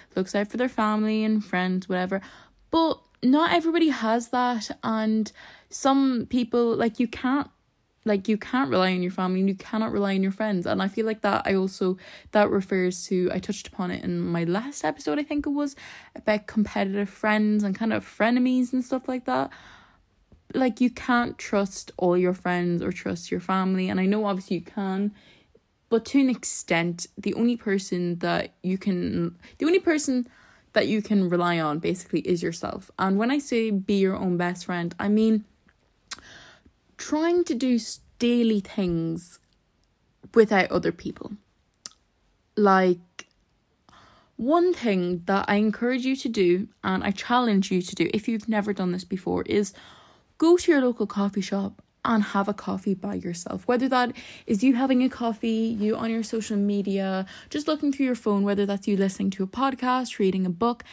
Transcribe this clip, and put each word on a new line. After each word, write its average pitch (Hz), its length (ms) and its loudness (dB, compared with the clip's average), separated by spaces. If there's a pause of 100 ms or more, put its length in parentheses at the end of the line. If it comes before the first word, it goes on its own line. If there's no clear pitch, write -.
(160)
looks 185 180 -2
out 208 140 0
for - 80 -10
their 247 100 0
family 214 560 0
and 214 220 0
friends, 185 420 -2
whatever, 185 360 -2 (480)
but 330 280 2 (240)
not 294 300 4
everybody 330 380 2
has 226 380 0
that. 247 420 -2 (120)
And 220 480 0 (380)
some 269 600 2
people, 240 440 2
like, 226 240 0
you 240 80 2
can't, 262 440 -2 (560)
like, 202 200 0
you 214 120 2
can't 262 320 -2
rely 185 220 4
on 180 100 0
your 180 100 -2
family 185 280 0
and 196 100 4
you 190 40 -2
cannot 220 380 -4
rely 196 220 0
on 190 80 2
your 190 100 0
friends. 202 320 -2
And 196 180 0
I 190 60 0
feel 220 160 -2
like 220 160 -4
that 202 240 0
I 196 120 2
also, 190 420 -2 (320)
that 208 180 4
refers 185 600 0
to, 180 220 0
I - 80 -2
touched - 300 -8
upon 180 220 -6
it - 120 -8
in 175 160 -2
my 170 260 -2
last 226 420 -4
episode, 302 320 -2
I 294 60 -2
think 294 220 -4
it 294 40 -2
was, 285 260 -2 (400)
about 214 300 -2
competitive 202 640 -2
friends 214 520 2
and 196 120 0
kind 220 180 -2
of 208 100 -2
frenemies 247 680 2
and 254 100 0
stuff 254 260 -4
like 254 180 -6
that. 262 240 -2 (1040)
Like, 254 260 0
you 247 80 4
can't - 480 -2
trust - 640 -4
all 175 180 2
your 180 160 2
friends 175 480 -2
or 180 120 -4
trust 180 380 -8
your 180 100 -4
family. 185 500 0
And 190 100 0
I 190 60 2
know 214 180 2
obviously 190 320 -2
you 165 60 -6
can, 196 500 -4 (760)
but 226 180 0
to 277 140 2
an 262 100 4
extent, 170 760 -2 (120)
the 202 160 -4
only 240 200 2
person 180 640 -2
that 170 420 -2
you 185 160 -2
can, 175 580 -2 (220)
the 277 80 0
only 359 120 4
person 294 480 0 (460)
that - 160 2
you 214 140 0
can 202 260 2
rely 175 320 2
on 151 200 -2
basically 170 400 -2
is 180 220 0
yourself. - 560 -8
And 196 200 2
when 233 120 0
I 285 60 2
say 226 340 0
be 196 260 0
your 190 200 2
own 180 220 0
best 175 260 -2
friend, 170 340 -4
I 202 100 -2
mean 214 360 4 (1500)
trying 339 480 2
to 330 100 -2
do 254 200 2
s-, - 260 -2 (180)
daily 240 420 4
things 170 800 -4 (920)
without 214 380 6
other 170 220 0
people. - 400 -12 (1200)
Like, 190 720 2 (1080)
one 339 360 4
thing 180 540 0
that 196 200 0
I 202 100 2
encourage 240 500 0
you 269 100 0
to 269 140 -6
do, 190 380 2 (140)
and 190 220 -2
I 202 60 0
challenge 226 600 2
you 180 120 0
to - 120 -8
do, 165 200 0
if 208 140 -2
you've 226 200 -4
never 208 240 0
done 185 200 -2
this 185 120 -6
before, 180 380 -4
is 202 320 0 (640)
go 339 180 6
to 349 160 2
your 277 80 6
local 240 260 0
coffee 202 360 -2
shop 196 400 -6 (220)
and 220 200 2
have 196 240 0
a 214 40 -2
coffee 196 420 -4
by 196 200 -8
yourself. 180 540 -8
Whether 247 220 2
that 247 200 2 (340)
is 214 200 0
you 269 100 6
having 254 300 4
a 254 40 2
coffee, 226 720 -2
you 214 160 0
on 226 160 -4
your 226 140 -2
social 214 320 -4
media, 196 720 0 (220)
just 294 200 -4
looking 302 240 0
through 269 140 0
your 247 100 0
phone, 202 260 0
whether 202 240 2
that's 202 220 -2
you 202 80 2
listening 190 340 0
to 190 140 -4
a - 20 -6
podcast, 254 720 -2
reading 190 260 2
a 180 60 -2
book, 226 320 -2 (100)